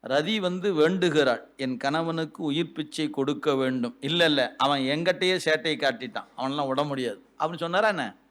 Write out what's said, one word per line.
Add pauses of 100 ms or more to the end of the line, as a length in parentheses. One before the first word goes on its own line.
ரதி
வந்து
வேண்டுகிறாள், (160)
"என்
கணவனுக்கு
உயிர்
பிச்சை
கொடுக்க
வேண்டும்."
"இல்ல,
இல்ல,
அவன்
எங்கிட்டயே
சேட்டையை
காட்டிட்டான், (100)
அவனெல்லாம்
விட
முடியாது" (160)
அப்படின்னு
சொன்னாரா
என்ன? (140)